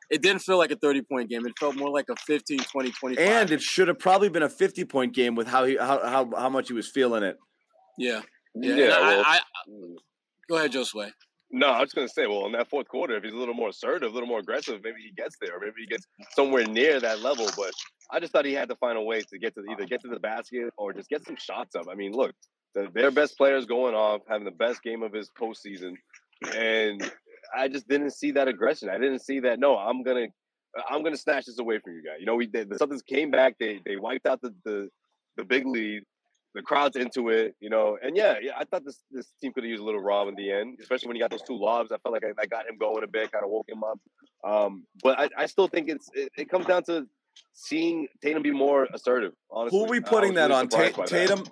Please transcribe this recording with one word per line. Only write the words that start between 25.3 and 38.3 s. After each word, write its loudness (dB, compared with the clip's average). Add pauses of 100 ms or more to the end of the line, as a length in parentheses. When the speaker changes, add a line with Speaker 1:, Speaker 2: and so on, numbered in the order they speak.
Speaker 3:
postseason, -10 (640)
and 0 (440)
I 0
just -6
didn't 2
see -4
that 4
aggression. 0
I -2
didn't 0
see -4
that, 2
"No, 6
I'm -2
gonna, 0 (600)
I'm -2
gonna -2
snatch 0
this -12
away -2
from -14
you -16
guys." -12
You -12
know, 0
we, 0
the, -4
the -8
Celtics -2
came -2
back, 4
they, -4
they -4
wiped -6
out 0
the, -10 (120)
the, -6 (480)
the -10
big 0
lead. -4 (540)
The -10
crowd's 0
into -2
it, 2
you -12
know, 2
and -2
yeah, 4